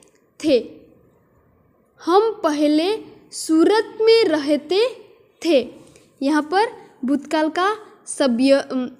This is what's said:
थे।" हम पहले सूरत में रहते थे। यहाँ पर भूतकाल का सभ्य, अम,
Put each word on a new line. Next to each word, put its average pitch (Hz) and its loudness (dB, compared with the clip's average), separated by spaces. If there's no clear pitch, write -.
थे।" - 0
हम 415 2
पहले 311 0
सूरत 359 0
में 453 4
रहते 311 -2
थे। 302 2
यहाँ 294 0
पर 370 0
भूतकाल 302 -2
का 370 -2
सभ्य, 269 0
अम, 262 -2